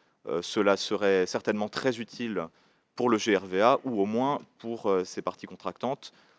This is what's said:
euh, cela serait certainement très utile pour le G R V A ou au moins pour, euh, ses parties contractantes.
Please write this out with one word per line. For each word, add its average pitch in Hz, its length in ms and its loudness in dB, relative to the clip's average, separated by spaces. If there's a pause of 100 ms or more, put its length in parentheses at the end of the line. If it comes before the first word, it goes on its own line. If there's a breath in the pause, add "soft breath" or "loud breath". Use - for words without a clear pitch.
(260 soft breath)
euh, 87 160 -2
cela 101 340 2
serait 98 500 2
certainement 107 420 -2
très 120 320 -2
utile 104 480 -6 (480 soft breath)
pour 123 120 2
le 110 100 4
G 104 180 4
R 95 100 -2
V 92 160 0
A 123 220 6
ou 120 160 -2
au 98 60 2
moins 123 340 -2 (180)
pour, 117 280 -8
euh, 95 180 2
ses - 180 -10
parties - 240 -8
contractantes. 95 680 -8 (260 soft breath)